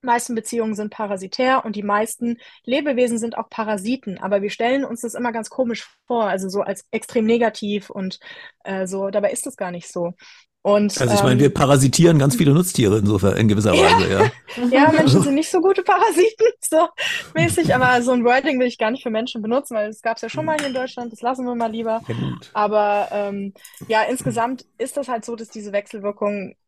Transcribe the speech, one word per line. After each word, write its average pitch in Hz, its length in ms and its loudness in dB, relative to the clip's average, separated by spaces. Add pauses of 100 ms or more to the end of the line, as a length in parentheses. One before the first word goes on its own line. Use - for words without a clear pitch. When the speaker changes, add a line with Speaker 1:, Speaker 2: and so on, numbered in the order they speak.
Speaker 1:
Die 254 40 -6
meisten 240 280 0
Beziehungen 220 400 -4
sind 214 160 -6
parasitär 208 720 -2
und 214 120 -8
die 208 80 -8
meisten 220 540 -2 (280)
Lebewesen 247 540 0
sind 233 180 -6
auch 226 120 -8
Parasiten. 214 680 -6
Aber 196 240 -2
wir 202 80 -4
stellen 247 340 -2
uns 233 180 -8
das 233 120 -8
immer 240 180 -4
ganz 226 200 -8
komisch 233 360 -4 (200)
vor, 233 180 0
also 190 240 -4
so 196 120 -4
als 196 300 -6
extrem 226 340 -2
negativ 214 680 0
und, 190 280 -8 (440)
äh, 190 240 -6
so. 196 240 -6
Dabei 202 200 0
ist - 160 -8
es 175 100 -14
gar 185 140 -6
nicht 175 200 -12
so. 175 220 -6 (500)
Und, 208 360 2
Speaker 2:
Also 123 160 2
ich 123 80 4
meine, 127 160 4
wir 139 100 6
Speaker 1:
ähm, - 40 -4
Speaker 2:
parasitieren 143 640 6
ganz 139 160 4
viele 147 180 4
Nutztiere 123 460 4
insofern 101 380 2
in 110 100 4
gewisser 104 300 4
Speaker 1:
Ja. - 0 -
Speaker 2:
Weise, 92 320 6
ja. - 260 4
Speaker 1:
<laughs> - 60 -20 (280)
Ja, 277 220 6
Menschen 262 300 6
Speaker 2:
<laughs> - 20 2
Speaker 1:
sind 277 120 0
nicht 311 140 0
so 370 120 0
gute 381 200 2
Parasiten, 403 640 2 (140)
so 320 300 0 (440)
mäßig, 330 400 0
aber 247 280 4
so 240 100 0
ein 247 140 2
Wording 262 340 2
will 254 80 0
ich 240 100 -6
gar 220 140 -2
nicht 262 120 -8
für 240 60 -6
Menschen 226 320 -6
benutzen, 240 340 -4
weil 214 140 -4
es 220 120 -18
gab's 226 200 -4
ja 226 80 -10
schon 311 160 -6
mal 311 120 -2
hier 294 100 -6
in 262 60 -6
Deutschland, 254 400 -8
das 208 80 -18
lassen 254 240 -4
wir 247 100 -6
mal 233 160 -4
lieber. 226 360 -6
Speaker 2:
Ja, 120 80 -6
gut. - 380 -8
Speaker 1:
Aber, 208 580 0
ähm, 202 420 -6 (340)
ja, 220 160 2
insgesamt 240 640 -4 (120)
ist 262 200 -8
das 285 100 -6
halt 240 160 -6
so, 233 140 -10
dass 226 140 -16
diese 208 200 -14
Wechselwirkungen 202 840 -6 (120)